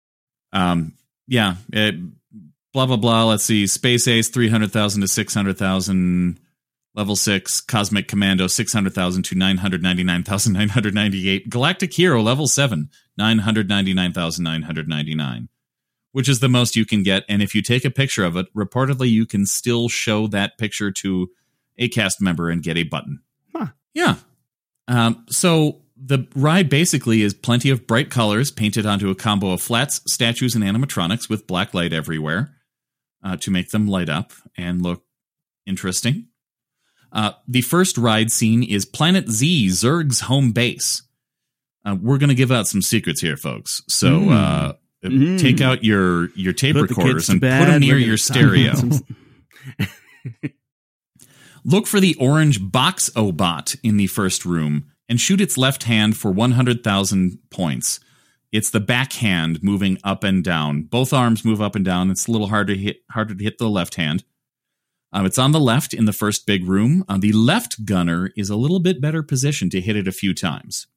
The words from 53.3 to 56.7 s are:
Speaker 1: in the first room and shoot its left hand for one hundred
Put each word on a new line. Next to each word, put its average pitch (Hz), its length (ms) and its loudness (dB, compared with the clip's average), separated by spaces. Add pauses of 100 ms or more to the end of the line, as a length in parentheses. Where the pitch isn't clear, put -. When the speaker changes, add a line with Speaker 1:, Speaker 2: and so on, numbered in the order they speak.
Speaker 1:
in 107 160 2
the 98 100 2
first - 380 -2
room 76 400 -2 (240)
and 117 100 0
shoot 196 220 2
its - 160 -2
left 131 260 0
hand 107 320 2
for 101 160 -2
one 117 200 2
hundred 120 320 2